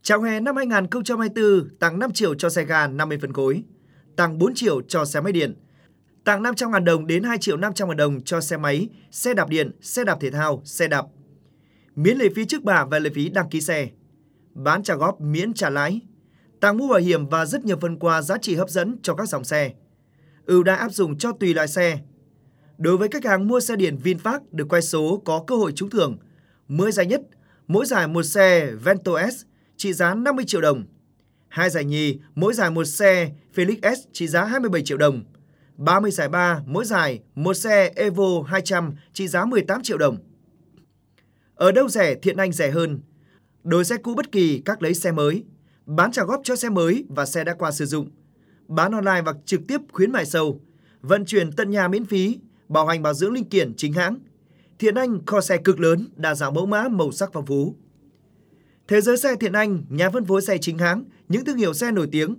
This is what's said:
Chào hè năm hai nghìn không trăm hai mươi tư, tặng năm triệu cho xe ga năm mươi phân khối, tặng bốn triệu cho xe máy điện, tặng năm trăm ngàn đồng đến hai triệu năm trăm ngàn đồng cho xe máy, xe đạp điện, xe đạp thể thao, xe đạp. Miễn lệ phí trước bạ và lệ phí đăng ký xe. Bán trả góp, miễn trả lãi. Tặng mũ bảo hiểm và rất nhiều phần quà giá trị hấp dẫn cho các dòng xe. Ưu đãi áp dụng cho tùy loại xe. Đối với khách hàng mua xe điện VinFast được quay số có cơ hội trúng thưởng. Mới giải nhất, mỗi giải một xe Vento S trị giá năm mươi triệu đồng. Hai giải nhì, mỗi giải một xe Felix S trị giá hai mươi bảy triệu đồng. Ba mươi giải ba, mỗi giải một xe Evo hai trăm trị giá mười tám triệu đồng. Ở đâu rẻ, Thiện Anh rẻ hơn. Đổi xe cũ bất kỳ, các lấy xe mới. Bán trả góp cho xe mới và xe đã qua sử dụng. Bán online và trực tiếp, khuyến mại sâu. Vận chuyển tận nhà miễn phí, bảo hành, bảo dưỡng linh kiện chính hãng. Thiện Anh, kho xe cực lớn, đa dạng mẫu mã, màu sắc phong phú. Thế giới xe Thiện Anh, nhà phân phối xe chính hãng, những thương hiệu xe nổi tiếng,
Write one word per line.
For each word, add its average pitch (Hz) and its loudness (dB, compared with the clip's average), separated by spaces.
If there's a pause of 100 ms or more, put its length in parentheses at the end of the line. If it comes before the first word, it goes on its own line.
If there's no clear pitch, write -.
Chào 214 2
hè 220 -2
năm 262 -2
hai 269 -2
nghìn 202 0
không 240 -6
trăm 226 -4
hai 220 -2
mươi 208 -10
tư, 202 4
tặng 170 0
năm 247 -2
triệu 170 0
cho 170 -2
xe 165 -2
ga 151 2
năm 147 -2
mươi 147 -4
phân 139 -8
khối, 139 0 (520)
tặng 165 0
bốn 202 2
triệu 165 0
cho 151 -2
xe 147 -4
máy 190 -2
điện, 143 0 (680)
tặng 208 2
năm 247 -2
trăm 233 -4
ngàn 185 2
đồng 160 2
đến 170 0
hai 233 -2
triệu 170 -2
năm 196 -2
trăm 196 -4
ngàn 156 -4
đồng 143 0
cho 165 -4
xe 156 -4
máy, 151 -2 (220)
xe 247 -4
đạp 160 0
điện, 156 0 (100)
xe - -6
đạp 185 0
thể 131 -4
thao, 147 -2
xe - -2
đạp. 143 0 (920)
Miễn 190 2
lệ 233 4
phí 220 -2
trước - -4
bạ 160 4
và 151 0
lệ 151 -2
phí 147 -4
đăng 190 -2
ký 160 -4
xe. 151 -2 (640)
Bán 156 0
trả 180 0
góp, 160 -2
miễn 160 -2
trả 165 -2
lãi. 147 -2 (580)
Tặng 202 2
mũ 277 -2
bảo 220 4
hiểm 165 2
và 160 0
rất 240 -6
nhiều 185 0
phần 170 -4
quà 160 2
giá 185 -2
trị 208 -2
hấp 180 -2
dẫn 185 -2
cho 165 -2
các 196 -6
dòng 131 -6
xe. 147 -2 (720)
Ưu 180 6
đãi 190 4
áp 233 -4
dụng 165 -2
cho 233 -4
tùy 180 0
loại 156 0
xe. 165 0 (760)
Đối 175 2
với 208 0
khách 247 -6
hàng 202 2
mua 247 2
xe 240 -2
điện 160 0
VinFast 220 0 (120)
được 151 -6
quay 170 4
số 170 -2
có 160 -2
cơ 254 0
hội 196 0
trúng 113 -8
thưởng. 156 0 (500)
Mới 180 0
giải 190 2
nhất, 262 0 (460)
mỗi 208 2
giải 190 0
một 165 0
xe 175 4 (120)
Vento 180 2
S - -14 (340)
trị 190 -4
giá 175 2
năm 254 0
mươi 262 -2
triệu 175 0
đồng. 143 2 (640)
Hai 175 0
giải 147 -2
nhì, 147 -2 (160)
mỗi 196 0
giải 196 0
một 165 -2
xe 180 2 (240)
Felix 214 0
S 254 -12 (120)
trị 170 -6
giá 170 2
hai 247 -2
mươi 233 -2
bảy 170 0
triệu 139 -4
đồng. 139 2 (540)
Ba 170 2
mươi 208 0
giải 165 -2
ba, 175 0
mỗi 170 -4
giải 160 0 (140)
một 170 0
xe 196 4
Evo 190 2
hai 190 0
trăm 170 -2 (220)
trị 190 -6
giá 180 0
mười 233 2
tám 226 -4
triệu 196 -4
đồng. 135 2 (1400)
Ở 185 6
đâu 254 4
rẻ, 175 2
Thiện 180 -2
Anh 190 0
rẻ 143 0
hơn. 156 0 (640)
Đổi 170 2
xe 233 -2
cũ 233 -6
bất 262 -4
kỳ, 165 2
các 208 -4
lấy 170 0
xe 170 -2
mới. 156 0 (420)
Bán 175 2
trả 240 -2
góp 240 -2
cho 247 -2
xe 240 -4
mới 190 2
và 139 -4
xe 160 -4
đã 170 -2
qua 170 -4
sử 147 -4
dụng. 147 -4 (580)
Bán 165 0
online 196 0
và 160 -4 (120)
trực - -4
tiếp, 285 -4 (100)
khuyến 202 2
mại 196 -2
sâu. 151 -2 (400)
Vận 190 2
chuyển 170 0
tận 202 -2
nhà 202 2
miễn 202 -2
phí, 196 0 (280)
bảo 156 2
hành, 165 0
bảo 151 0
dưỡng 190 0
linh 226 -6
kiện 156 2
chính 147 -4
hãng. 180 0 (640)
Thiện 214 2
Anh, 240 -2
kho 202 2
xe 175 0
cực 170 4
lớn, 170 2
đa 156 -2
dạng 143 -4
mẫu 170 0
mã, 208 0
màu 175 0
sắc 190 -4
phong 147 -6
phú. 143 -2 (1120)
Thế 208 4
giới 240 2
xe 254 0
Thiện 202 -4
Anh, 208 0
nhà 165 0
phân 220 -2
phối 196 2
xe 196 0
chính 160 -4
hãng, 175 0 (260)
những 240 0
thương 285 -2
hiệu 185 2
xe 233 -2
nổi 170 0
tiếng, 156 0